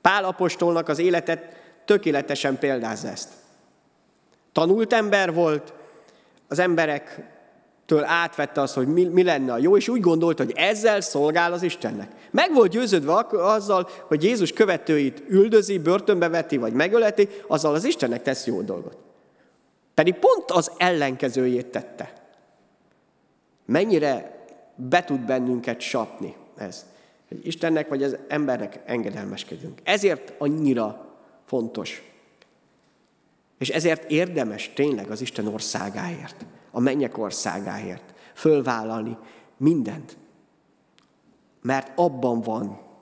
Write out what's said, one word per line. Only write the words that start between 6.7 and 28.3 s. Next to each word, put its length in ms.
átvette 580
azt, 120
hogy 140
mi, 160
mi 200
lenne 300
a 40
jó, 200
és 100
úgy 140
gondolt, 360
hogy 180
ezzel 460
szolgál 520
az 100
Istennek. 480
Meg 240
volt 160
győződve 440
ak-, 200
azzal, 560
hogy 160
Jézus 300
követőit 760
üldözi, 500
börtönbe 520
veti, 280
vagy 160
megöleti, 560
azzal 260
az 100
Istennek 380
tesz 240
jó 160
dolgot. 360
Pedig 200
pont 380
az 260
ellenkezőjét 880
tette. 540
Mennyire 800
be 280
tud 160
bennünket 600
csapni 560
ez, 280
hogy 200
Istennek 420
vagy 140
az 140
embernek 580